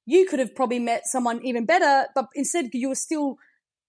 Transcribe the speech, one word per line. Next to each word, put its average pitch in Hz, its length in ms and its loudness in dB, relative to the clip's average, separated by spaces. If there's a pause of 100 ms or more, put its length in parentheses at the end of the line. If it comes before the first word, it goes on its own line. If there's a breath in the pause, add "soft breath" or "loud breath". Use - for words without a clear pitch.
you 370 200 6
could 302 120 -2
have 247 160 -2
probably 247 240 0
met 233 280 -2
someone 233 380 -2
even 240 220 -2
better, 294 480 4
but 262 200 -2
instead 285 380 -4
you 254 160 -4
were 262 60 -4
still 285 420 -4 (520 soft breath)